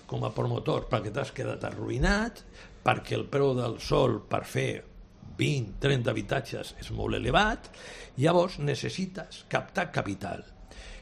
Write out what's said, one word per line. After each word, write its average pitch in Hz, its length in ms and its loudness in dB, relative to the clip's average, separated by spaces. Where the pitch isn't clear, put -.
com 123 200 -2
a 117 80 -4
promotor 120 560 0
perquè 107 240 0
t'has 135 180 -4
quedat 113 320 -4
arruïnat, 147 800 0
perquè 120 320 2
el 110 140 -2
preu 139 240 4
del 117 260 0
sòl 131 480 4
per - 160 0
fer 131 240 -2
vint, 131 440 2
trenta 131 320 4
habitatges 110 680 -4
és - 160 -8
molt 107 200 0
elevat, 165 540 2
llavors 175 400 4
necessites 147 880 -4
captar 160 440 0
capital. - 520 -4